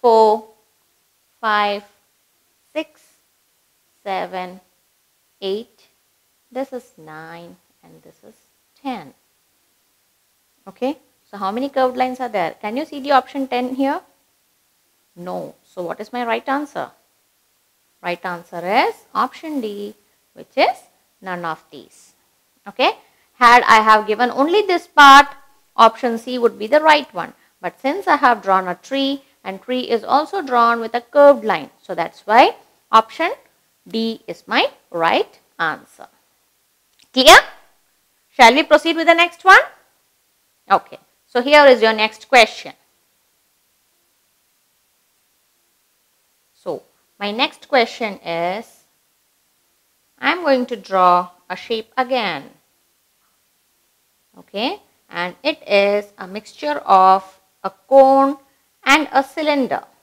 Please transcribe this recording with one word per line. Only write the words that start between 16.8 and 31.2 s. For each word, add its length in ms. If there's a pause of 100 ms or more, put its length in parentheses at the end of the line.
Right 200
answer 400
is 320 (200)
option 480
D, 320 (400)
which 220
is 200 (440)
none 240
of 260
these. 400 (560)
Okay, 300 (380)
had 280
I 200
have 260
given 220
only 320
this 260
part, 400 (480)
option 420
C 200
would 200
be 80
the 140
right 340
one. 180 (280)
But 200
since 280
I 80
have 260
drawn 240
a 80
tree, 480 (220)
and 160
tree 200
is 240
also 380
drawn 360
with 160
a 60
curved 440